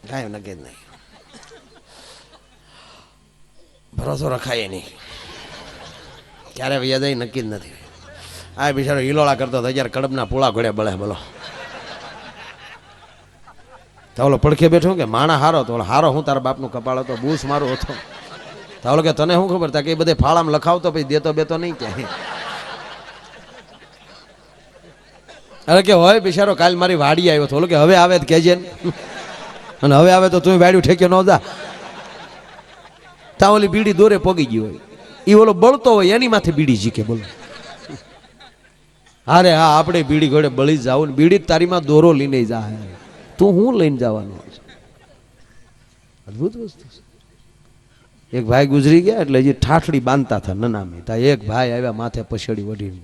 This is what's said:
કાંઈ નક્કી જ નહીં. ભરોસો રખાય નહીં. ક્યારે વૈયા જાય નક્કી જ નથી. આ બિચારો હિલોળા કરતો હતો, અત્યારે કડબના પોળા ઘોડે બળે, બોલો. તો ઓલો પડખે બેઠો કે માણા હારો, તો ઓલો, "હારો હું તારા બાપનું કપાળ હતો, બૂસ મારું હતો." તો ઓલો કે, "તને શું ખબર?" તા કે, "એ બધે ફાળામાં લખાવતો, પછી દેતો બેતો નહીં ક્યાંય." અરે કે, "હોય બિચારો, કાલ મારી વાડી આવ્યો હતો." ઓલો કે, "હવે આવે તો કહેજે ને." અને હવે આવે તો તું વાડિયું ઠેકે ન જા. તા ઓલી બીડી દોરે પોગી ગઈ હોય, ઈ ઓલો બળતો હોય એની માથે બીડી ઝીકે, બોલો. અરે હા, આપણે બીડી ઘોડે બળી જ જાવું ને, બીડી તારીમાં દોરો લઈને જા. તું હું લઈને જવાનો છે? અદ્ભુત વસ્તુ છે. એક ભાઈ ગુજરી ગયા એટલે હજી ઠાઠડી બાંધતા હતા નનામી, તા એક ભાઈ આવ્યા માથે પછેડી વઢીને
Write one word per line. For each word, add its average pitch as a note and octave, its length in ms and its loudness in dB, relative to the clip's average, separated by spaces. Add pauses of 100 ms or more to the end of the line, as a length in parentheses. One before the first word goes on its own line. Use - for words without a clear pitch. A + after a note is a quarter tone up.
(100)
કાંઈ B2+ 180 -12
નક્કી G#2 260 -16
જ D#2 80 -20
નહીં. B1 120 -20 (3250)
ભરોસો D3 320 -6
રખાય A#2+ 400 -6
નહીં. F#2 140 -12 (1700)
ક્યારે C3+ 220 -6
વૈયા C3 200 -2
જાય C#3 160 -4
નક્કી A#2+ 260 -8
જ A#2 40 -8
નથી. G#2 260 -12 (880)
આ C#3+ 120 -2
બિચારો C#3 300 -4
હિલોળા C#3+ 340 0
કરતો C3 240 -6
હતો, A#2 80 -4
અત્યારે C3 240 -4
કડબના C3 340 -6
પોળા B2+ 260 -2
ઘોડે A2+ 200 -2
બળે, G#2 260 -4
બોલો. G2+ 200 -8 (3000)
તો A#2+ 80 -2
ઓલો C#3 120 2
પડખે D3+ 320 2
બેઠો E3+ 260 2
કે E3 100 -4
માણા B2+ 320 0
હારો, D3 280 2
તો A#2 100 -6
ઓલો, A#2 100 -4
"હારો C#3 260 0
હું D3 140 -4
તારા C#3 160 -2
બાપનું C3 320 -6
કપાળ B2+ 260 -6
હતો, C3 180 -8
બૂસ C#3 280 -6
મારું C#3 280 -4
હતો." C3 220 -8 (880)
તો A#2+ 80 -4
ઓલો D3+ 120 2
કે, D#3 100 0
"તને E3 220 0
શું F#3 140 0
ખબર?" F3 220 -2
તા D3 100 -2
કે, C#3+ 100 -8
"એ E3 40 0
બધે D#3+ 200 0
ફાળામાં D#3 380 2
લખાવતો, E3+ 380 0
પછી D#3 120 -6
દેતો D3+ 300 -2
બેતો D#3 260 -4
નહીં E3+ 160 -8
ક્યાંય." A2 300 -10 (3750)
અરે F3+ 140 4
કે, F#3+ 100 2
"હોય F#3+ 280 6
બિચારો, F#3+ 340 0
કાલ E3+ 220 2
મારી F3+ 180 0
વાડી D#3+ 360 2
આવ્યો D3+ 140 2
હતો." C3+ 120 -4
ઓલો E3 100 0
કે, E3+ 80 -2
"હવે D#3+ 220 6
આવે F3+ 220 4
તો D3 100 -2
કહેજે E3 260 4
ને." F3+ 160 -6 (1120)
અને C#3+ 120 4
હવે E3+ 180 6
આવે F#3 160 4
તો F3+ 120 2
તું F3+ 200 4
વાડિયું F3+ 220 6
ઠેકે F3+ 260 2
ન F#3 140 4
જા. F#3 180 4 (2000)
તા G3 100 2
ઓલી G#3 200 2
બીડી G#3 240 0
દોરે G3+ 260 4
પોગી E3+ 260 0
ગઈ A2+ 140 -4
હોય, G#2+ 220 -8 (480)
ઈ G3+ 60 8
ઓલો A3 180 8
બળતો A#3 420 4
હોય G3 140 4
એની A#3+ 200 2
માથે G#3 240 0
બીડી C#3 240 2
ઝીકે, G#2+ 260 -4
બોલો. A2+ 180 -4 (2000)
અરે F3 280 6
હા, D#3 240 4
આપણે E3 240 0
બીડી D3+ 260 0
ઘોડે D3 200 2
બળી C#3 280 0
જ C#3+ 40 -4
જાવું B2+ 280 -2
ને, C3+ 60 -8
બીડી E3 240 4
તારીમાં F3 440 0
દોરો D3+ 300 6
લઈને C3+ 320 0
જા. A2 280 -6 (680)
તું G3 140 4
હું A3+ 260 2
લઈને D#3 180 2
જવાનો G#2+ 400 -6
છે? - 240 -20 (1700)
અદ્ભુત C#3 300 -8
વસ્તુ A3+ 320 -16
છે. - 180 -20 (1300)
એક B2 80 -4
ભાઈ B2 220 2
ગુજરી D3 340 4
ગયા G#3+ 200 0
એટલે C#3 180 0
હજી C3+ 140 4
ઠાઠડી D3+ 480 0
બાંધતા B2+ 360 -2
હતા F#2+ 180 -6
નનામી, G2 460 -6
તા A2+ 140 -8
એક A#2 320 0
ભાઈ A#2+ 240 -2
આવ્યા A#2+ 220 -4
માથે A2+ 300 -8
પછેડી G#2+ 400 -8
વઢીને G2+ 420 -12